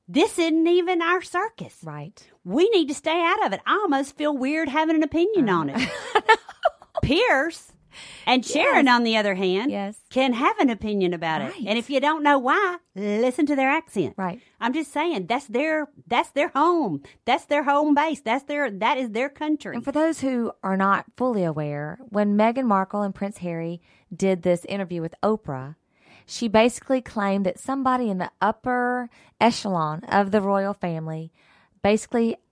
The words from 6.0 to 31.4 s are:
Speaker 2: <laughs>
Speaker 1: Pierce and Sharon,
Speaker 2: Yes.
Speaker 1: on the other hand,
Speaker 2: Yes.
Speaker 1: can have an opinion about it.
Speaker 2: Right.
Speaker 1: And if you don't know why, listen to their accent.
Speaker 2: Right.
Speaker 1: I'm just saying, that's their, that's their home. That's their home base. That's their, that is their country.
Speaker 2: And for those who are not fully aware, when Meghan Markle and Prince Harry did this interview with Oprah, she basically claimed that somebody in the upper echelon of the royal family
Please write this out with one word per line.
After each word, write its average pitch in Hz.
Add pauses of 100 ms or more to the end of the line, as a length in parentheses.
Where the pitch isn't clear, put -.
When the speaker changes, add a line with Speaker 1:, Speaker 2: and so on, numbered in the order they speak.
Speaker 2:
<laughs> -
Speaker 1:
Pierce 330 (540)
and 247
Sharon, 320
Speaker 2:
Yes. 247
Speaker 1:
on 240
the 226
other 208
hand, 190
Speaker 2:
Yes. 202 (140)
Speaker 1:
can 262
have 311
an 285
opinion 202
about 160
it. 135
Speaker 2:
Right. 208
Speaker 1:
And 214
if 233
you 269
don't 302
know 294
why, 349 (160)
listen 214
to 285
their 269
accent. 285
Speaker 2:
Right. 185 (200)
Speaker 1:
I'm 240
just 302
saying, 294
that's 247
their, 302 (180)
that's 254
their 294
home. 277 (220)
That's 269
their 294
home 285
base. 302
That's 254
their, 294
that 220
is 254
their 240
country. 302
Speaker 2:
And 240
for 277
those 311
who 247 (100)
are 190
not 196 (100)
fully 240
aware, 151 (100)
when 208
Meghan 233
Markle 202
and 196
Prince 202
Harry 170 (340)
did 190
this 175
interview 180
with 160
Oprah, 156 (500)
she -
basically 233
claimed 196
that -
somebody 254
in 190
the 180 (100)
upper 247 (320)
echelon 175
of 196
the 208
royal 196
family 160 (480)